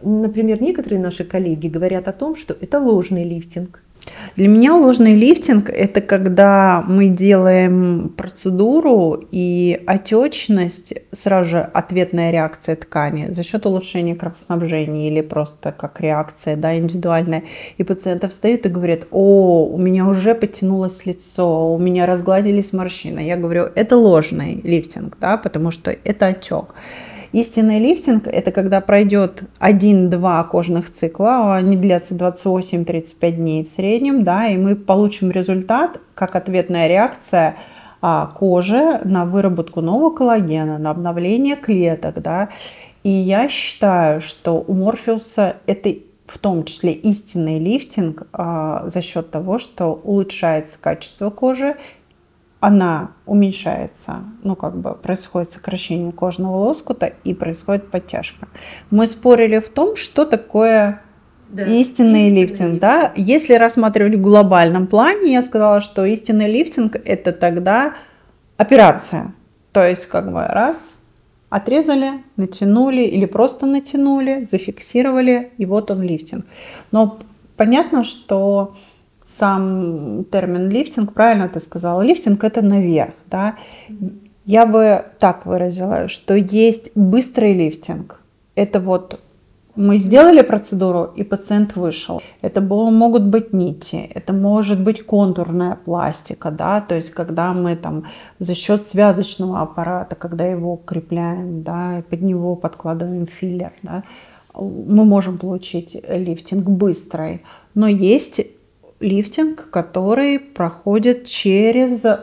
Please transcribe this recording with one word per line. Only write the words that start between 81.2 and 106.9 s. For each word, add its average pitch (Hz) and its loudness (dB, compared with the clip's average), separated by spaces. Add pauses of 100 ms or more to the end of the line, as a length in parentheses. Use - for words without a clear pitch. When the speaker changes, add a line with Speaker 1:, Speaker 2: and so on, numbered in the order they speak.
Speaker 2:
ты 170 -10
сказала, 175 -4
лифтинг — 226 0
это 220 -2
наверх, 185 2 (160)
да. 202 -4 (920)
Я 214 4
бы 214 4 (160)
так 180 0
выразила, 180 -4
что - -4
есть 214 2
быстрый 208 2
лифтинг. 160 -4 (360)
Это 202 0
вот 185 -4 (560)
мы 202 4
сделали 269 8
процедуру, 185 -2
и 202 -6
пациент 208 -2
вышел. - -6 (200)
Это 196 -2
было, 208 0
могут 226 4
быть 220 0
нити, 170 -4
это 180 -6
может 202 0
быть 214 -2
контурная 180 -2
пластика, 170 -6
да, 156 -4
то 185 -6
есть 160 -8
когда 170 -4
мы 175 -2
там 160 -8 (340)
за 175 -6
счет 208 -2
связочного 190 -2
аппарата, 170 -8
когда 170 -6
его 175 -4
укрепляем, 170 -8
да, 175 -6
и - -8
под 170 -10
него 180 -2
подкладываем 175 -8
филлер, 180 -10 (100)
да, 180 -10 (520)
мы 202 0
можем 185 2
получить 180 -10
лифтинг 180 -6
быстрый. 175 -2 (320)